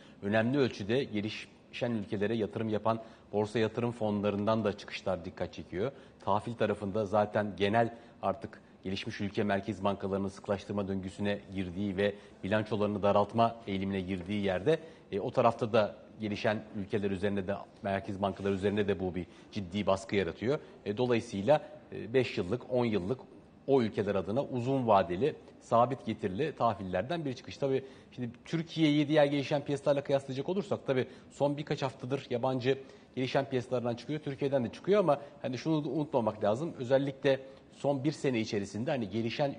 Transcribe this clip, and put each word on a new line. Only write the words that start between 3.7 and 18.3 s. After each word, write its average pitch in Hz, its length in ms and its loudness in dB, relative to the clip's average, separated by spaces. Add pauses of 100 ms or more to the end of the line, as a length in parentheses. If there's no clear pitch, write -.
fonlarından 104 720 0
da 101 140 0
çıkışlar - 480 -6
dikkat 90 280 -6
çekiyor. 95 380 -4 (340)
Tahvil 107 280 0
tarafında 104 520 0
zaten 104 520 2
genel 110 360 2 (280)
artık 98 400 -4 (220)
gelişmiş 98 380 -6
ülke 104 220 -2
merkez 98 400 -2
bankalarının 98 440 0
sıklaştırma 101 600 -4
döngüsüne 98 520 -4 (140)
girdiği 95 440 -2
ve 101 180 2 (280)
bilançolarını 104 600 0
daraltma 104 520 4 (120)
eğilimine 98 340 -2
girdiği 95 420 -4
yerde, 98 360 2 (320)
e, 98 80 -2
o 120 120 -4
tarafta 117 420 2
da 104 220 4 (240)
gelişen 107 440 0 (120)
ülkeler 101 360 -2
üzerine 98 360 -2
de, 98 80 -2 (280)
merkez 98 380 -2
bankalar 98 300 0